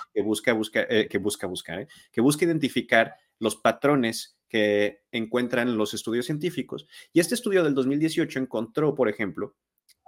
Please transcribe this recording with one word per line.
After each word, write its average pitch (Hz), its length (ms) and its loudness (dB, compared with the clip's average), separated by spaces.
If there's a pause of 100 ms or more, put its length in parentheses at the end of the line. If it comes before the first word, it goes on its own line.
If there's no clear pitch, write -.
(120)
que 104 100 0
busca, 107 300 0
busca, 110 360 0
eh, 110 200 2
que 104 100 -2
busca 98 280 -4
buscar, 90 340 -8
eh, - 80 -12 (220)
que 117 100 -2
busca 151 240 4
identificar 123 720 0 (240)
los 110 180 -2
patrones 120 800 0 (120)
que 104 540 2 (100)
encuentran 120 640 0
los 107 180 -2
estudios 117 320 -4
científicos. 156 640 -6 (240)
Y 165 80 4
este 208 160 0
estudio 196 260 2
del 143 120 2
dos 131 120 2
mil 139 140 0
dieciocho 156 400 -2
encontró, 131 560 -2
por 120 120 2
ejemplo, 101 460 -6 (540)